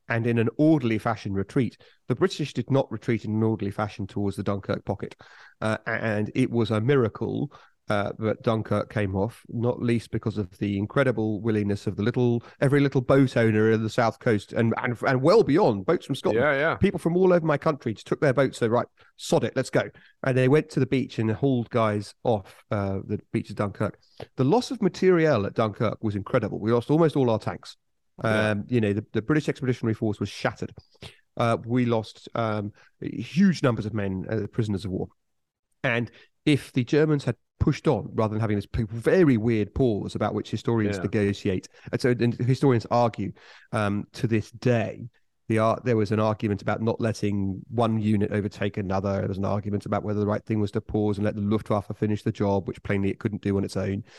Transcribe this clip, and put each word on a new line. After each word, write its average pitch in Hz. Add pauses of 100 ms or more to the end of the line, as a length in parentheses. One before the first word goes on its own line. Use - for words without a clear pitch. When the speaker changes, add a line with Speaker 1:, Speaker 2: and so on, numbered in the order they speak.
Speaker 1:
and 113
in 117
an 113
orderly 139
fashion 110
retreat. 98 (300)
The 127
British 160
did -
not 135
retreat 113
in 107
an 110
orderly 104
fashion 104
towards 101
the 101
Dunkirk 101
pocket. - (440)
Uh, 110
a-, 120
and 107
it 127
was 113
a 107
miracle, 117 (380)
uh, 101
that 107
Dunkirk 107
came 101
off, 101
not 117
least 120
because 107
of 101
the 101
incredible 110
willingness 104
of 95
the 101
little, 120 (180)
every 143
little 139
boat 139
owner 110
in 110
the 110
south 113
coast 107
and, 117
and, 120
and 127
well 180
beyond, 139
boats -
from 139
Scotland. 120
Speaker 2:
Yeah, 143
yeah. 147
Speaker 1:
People 190
from 170
all 185
over 175
my 151
country 135
just -
took -
their 143
boats, 135
so, 117
"Right, 113 (300)
sod -
it, 117
let's 127
go." 104 (320)
And 127
they 127
went 151
to -
the 127
beach -
and 110
hauled 123
guys 107
off, 113
uh, 98
the 104 (120)
beach 113
of 101
Dunkirk. 104 (380)
The 131
loss 214
of 254
materiel 165
at -
Dunkirk 110
was 107
incredible. 104
We 107
lost 120
almost 156
all 131
our 110
tanks. - (460)
Speaker 2:
Yeah. 110
Speaker 1:
Um, 101
you 120
know, 104
the, 107
the 110
British 151
Expeditionary 123
Force 107
was 104
shattered. - (640)
Uh, 117
we 123
lost, 113
um, 107 (280)
huge 165
numbers 113
of 107
men, 98
uh, 107
prisoners 104
of 92
war. 92 (760)
And 120 (360)
if 147
the 127
Germans 151
had 120 (220)
pushed -
on, 123
rather 107
than 107
having 107
this 101
p-, -
very 143
weird 107
pause 101
about 104
which 107
historians 110
Speaker 2:
Yeah. 92
Speaker 1:
negotiate, 101 (240)
and 117
so, 127
and 120
historians 123
argue, 117 (380)
um, 104
to -
this 110
day, 120 (400)
the 110
ar-, 110
there 120
was 104
an 107
argument 107
about 104
not 113
letting 101
one 110
unit 104
overtake 104
another. 98
There 98
was 95
an 98
argument 101
about 101
whether 104
the 104
right 104
thing 110
was 101
to 110
pause 104
and 101
let 107
the 104
Luftwaffe 104
finish 104
the 113
job, 98
which -
plainly 101
it -
couldn't 104
do 98
on 98
its -
own. 98 (160)